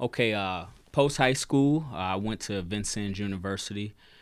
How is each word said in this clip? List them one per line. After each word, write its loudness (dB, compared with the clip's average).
Okay, 2
uh, -2
post 2
high 6
school, 4
uh, -8
I -2
went -2
to -4
Vincennes -4
University. -4